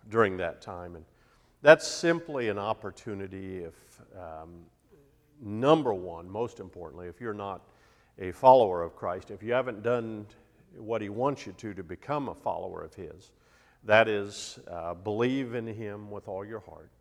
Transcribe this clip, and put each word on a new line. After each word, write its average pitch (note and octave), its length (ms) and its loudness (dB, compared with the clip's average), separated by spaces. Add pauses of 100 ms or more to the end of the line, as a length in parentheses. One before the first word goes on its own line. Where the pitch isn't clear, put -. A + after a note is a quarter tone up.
(100)
during G#2 260 2
that E2+ 240 -6
time. F2 360 -14
And D#2+ 100 -20 (560)
that's D#3 260 10
simply D#3 600 0
an G2+ 80 -2
opportunity G2 1000 -6
if, E2 160 -10 (400)
um, E2 520 -16 (760)
number B2 540 4
one, F2+ 340 -8
most A2+ 320 -6
importantly, F2 480 -14
if F2 140 -14
you're A2+ 100 -6
not G2+ 300 -8 (560)
a F#2 140 -6
follower A2+ 500 8
of E2 140 -6
Christ, F#2+ 340 -6
if G2+ 120 -14
you A#2 120 -2
haven't B2 280 -2
done A2+ 440 -2 (500)
what A2+ 240 -4
He G2+ 80 -6
wants B2+ 380 -2
you F#2+ 80 -12
to, G#2+ 180 -10
to F#2 100 -10
become B2 460 -6
a E2 60 -10
follower F2 480 -8
of E2 120 -16
His, E2 380 -16 (500)
that A2 260 8
is, G2+ 500 -4 (120)
uh, E2+ 220 -8
believe A#2 640 -2
in A2+ 120 -6
Him G#2 440 -12
with G#2 180 -12
all G2 160 -8
your G#2+ 160 -12
heart. D#2+ 300 -20 (100)